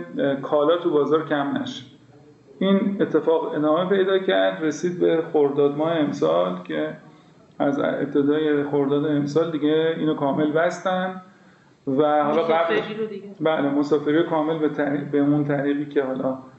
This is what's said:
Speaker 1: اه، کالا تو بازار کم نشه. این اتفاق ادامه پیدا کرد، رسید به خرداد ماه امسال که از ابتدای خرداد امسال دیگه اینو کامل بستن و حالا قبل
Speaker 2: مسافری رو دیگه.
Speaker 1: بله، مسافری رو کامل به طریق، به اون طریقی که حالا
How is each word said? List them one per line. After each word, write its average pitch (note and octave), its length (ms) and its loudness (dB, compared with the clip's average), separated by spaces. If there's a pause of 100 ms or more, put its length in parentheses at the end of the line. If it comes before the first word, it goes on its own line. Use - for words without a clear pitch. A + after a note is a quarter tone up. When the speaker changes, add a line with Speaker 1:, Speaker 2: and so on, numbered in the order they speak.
(180)
Speaker 1:
اه، C#3+ 180 0
کالا D3+ 400 2
تو F3 140 -2
بازار D3+ 380 2
کم C#3+ 340 -2
نشه. - 220 -10 (720)
این G3 420 2
اتفاق D#3 540 0
ادامه D#3 340 0
پیدا F#3+ 300 2
کرد، F#3+ 440 0
رسید F3 380 -2
به E3 220 4 (100)
خرداد C#3+ 440 2
ماه D#3 160 -2
امسال E3 720 0
که D#3 240 -4 (680)
از C#3+ 200 0
ابتدای D3 840 0
خرداد C#3+ 420 0
امسال D3 440 0
دیگه D#3 480 0
اینو D#3 160 0
کامل D3 380 0
بستن F#3 720 -2 (640)
و D3 380 2
حالا D3+ 180 2
قبل E3 320 2
Speaker 2:
مسافری G#3+ 200 -2
رو A3 120 -6
دیگه. G3 220 -12 (120)
Speaker 1:
بله، D#3 300 2
مسافری D3 460 2
رو E3+ 60 4
کامل D#3+ 360 0
به D3+ 100 0
طریق، C#3+ 420 -2
به D3 80 0
اون D3 260 2
طریقی C#3+ 420 -2
که C#3+ 160 0
حالا C3 360 -4 (200)